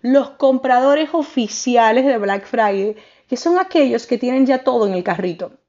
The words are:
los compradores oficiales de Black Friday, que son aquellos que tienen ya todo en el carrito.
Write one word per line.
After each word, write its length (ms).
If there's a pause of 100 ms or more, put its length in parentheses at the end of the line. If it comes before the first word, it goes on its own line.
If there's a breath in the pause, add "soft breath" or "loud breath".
los 280
compradores 800
oficiales 920
de 140
Black 280
Friday, 500 (320 soft breath)
que 80
son 240
aquellos 480
que 100
tienen 260
ya 200
todo 240
en 60
el 100
carrito. 480 (160)